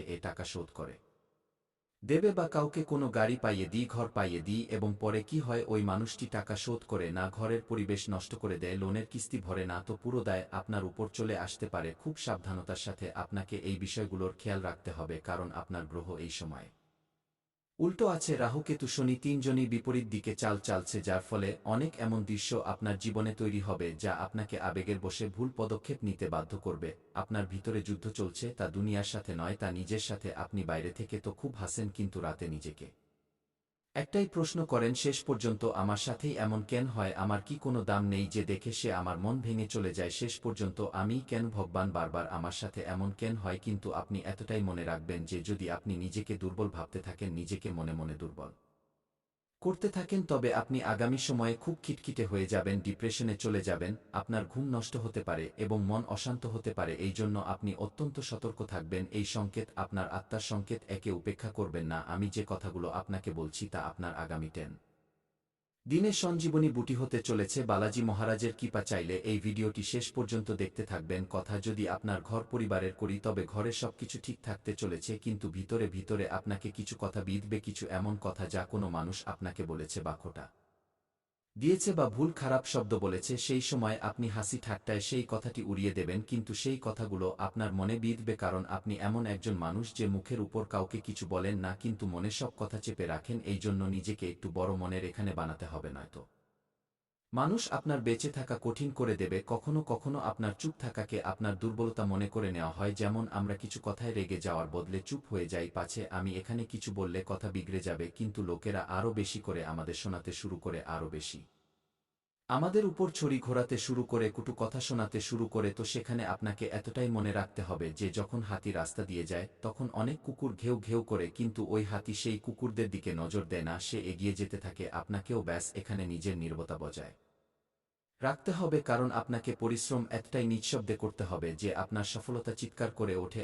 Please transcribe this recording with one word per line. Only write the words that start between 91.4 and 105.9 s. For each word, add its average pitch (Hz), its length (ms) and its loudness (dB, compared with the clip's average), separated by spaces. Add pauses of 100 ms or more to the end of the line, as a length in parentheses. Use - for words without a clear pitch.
না, 92 120 0 (100)
কিন্তু 113 240 -2
মনে 90 240 0 (100)
সব 123 180 -2
কথা 107 220 -2
চেপে 95 340 -2
রাখেন। 117 320 -4
এই 98 140 0
জন্য 98 220 2 (140)
নিজেকে 98 380 -2
একটু - 140 -8 (100)
বড় 92 180 2
মনের 92 300 0
এখানে 95 280 -2
বানাতে 80 320 -4
হবে, 76 260 -6
নয়তো 69 300 -12 (1120)
মানুষ 160 280 4 (100)
আপনার 143 300 2
বেঁচে 117 300 2
থাকা 127 300 -2
কঠিন 127 300 0
করে 117 240 2
দেবে। 92 220 2 (100)
কখনো 147 320 2 (120)
কখনো 139 280 0
আপনার 110 400 0
চুপ 156 200 -2
থাকাকে 110 380 -2 (140)
আপনার 101 300 -2
দুর্বলতা 113 440 0
মনে 98 220 4
করে 104 240 0
নেওয়া 82 260 -2
হয়, 101 240 2
যেমন 107 300 2
আমরা 101 240 0
কিছু 101 220 -6 (100)
কথায় 113 260 -2
রেগে 92 320 0
যাওয়ার 82 300 0
বদলে 92 320 -2
চুপ 139 220 -4
হয়ে 90 240 0
যাই, 85 240 0
পাছে 87 240 -2 (100)